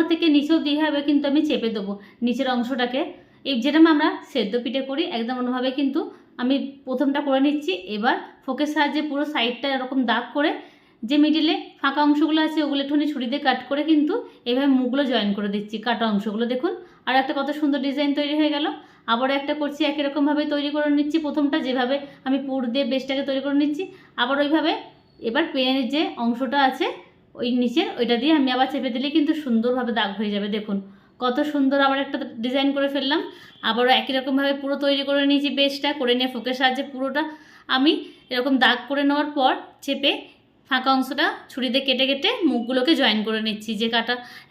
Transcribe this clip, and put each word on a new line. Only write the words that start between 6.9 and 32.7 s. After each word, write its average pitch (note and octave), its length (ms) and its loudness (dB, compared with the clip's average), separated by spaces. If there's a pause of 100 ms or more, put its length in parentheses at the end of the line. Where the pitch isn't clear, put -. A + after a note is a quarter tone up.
করে C4+ 200 4
নিচ্ছি। D4 240 -2 (240)
এবার A#3+ 200 0 (300)
ফোকের C#4 280 -2
সাহায্যে D4 360 0
পুরো C#4+ 140 -2 (100)
সাইডটা A#3+ 420 -2
এরকম C4 240 -2 (120)
দাগ A#3+ 140 0 (120)
করে D4+ 140 2 (520)
যে A#3 200 0
মিডিলে D4+ 320 2 (260)
ফাঁকা C#4 260 0
অংশগুলো D4+ 400 4
আছে D#4 180 -2
ওগুলো C#4 180 0
একটুখানি D4 300 0
ছুরি B3+ 180 -4
দিয়ে C#4+ 160 -2
কাট B3 120 2 (100)
করে C#4 120 0 (100)
কিন্তু D4+ 220 4 (360)
এইভাবে C4+ 280 2
মুখগুলো B3+ 340 0
জয়েন G#3 260 0
করে G#3 180 -2
দিচ্ছি, G#3 200 -6 (100)
কাটা A#3 260 0
অংশগুলো। G#3 420 -2
দেখুন, E4 180 -2 (360)
আর B3 140 2
একটা C#4 180 -2
কত C4+ 100 -2 (100)
সুন্দর C#4+ 280 0
ডিজাইন C#4+ 320 0
তৈরি C#4+ 200 0
হয়ে D4+ 160 2
গেল। C#4+ 100 -2 (480)
আবার C4 160 0 (100)
একটা D4 220 -4
করছি, C#4+ 280 -4
একই D4 180 -2
রকমভাবে D4 360 0 (100)
তৈরি C#4+ 220 -2
করে D4 120 0 (100)
নিচ্ছি। D4 280 0
প্রথমটা D4 320 0 (100)
যেভাবে B3+ 280 0 (320)
আমি C4+ 100 2 (100)
পুর C4 140 -2 (120)
দিয়ে C#4 180 0
বেসটাকে C4+ 380 -2
তৈরি C4+ 160 -2
করে C#4+ 180 0
নিচ্ছি, D4 200 -2 (380)
আবার C4 220 0
ওইভাবে D4+ 280 2 (480)
এবার A#3 320 0
পেনের C4 420 0
যে D4+ 80 2 (220)
অংশটা A#3+ 340 -2 (100)
আছে C4+ 180 -2 (500)
ওই B3 120 -6 (140)
নিচের B3 260 0 (120)
ওইটা A#3+ 220 2
দিয়ে D#4 180 4
আমি B3+ 160 2
আবার C4 180 2
চেপে C4 220 -2
দিলে C4 200 -2
কিন্তু D4+ 160 2 (120)
সুন্দরভাবে A#3+ 560 0
দাগ G3+ 200 0
হয়ে G#3 160 -2
যাবে। G3+ 200 -4
দেখুন G#3 220 -4 (460)
কত B3 140 0 (140)
সুন্দর C#4 260 2 (100)
আবার C4+ 180 0
একটা C#4 120 -6 (260)
ডিজাইন C4+ 320 0